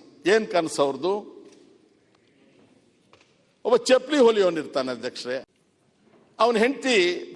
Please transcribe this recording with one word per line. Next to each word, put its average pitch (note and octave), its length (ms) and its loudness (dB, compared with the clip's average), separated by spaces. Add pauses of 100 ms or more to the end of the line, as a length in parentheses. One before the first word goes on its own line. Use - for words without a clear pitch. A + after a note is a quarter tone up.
(280)
ಏನ್ G#3+ 200 2
ಕನಸು D#3+ 360 -2
ಅವ್ರದ್ದು? D3+ 500 -4 (2250)
ಒಬ್ಬ A#3 120 4
ಚಪ್ಲಿ B3+ 420 2
ಹೊಲಿಯೋನಿರ್ತಾನೆ F3 720 2
ಅಧ್ಯಕ್ಷರೇ, B2 540 -10 (920)
ಅವನ A#3 180 2
ಹೆಂಡತಿ A3+ 800 0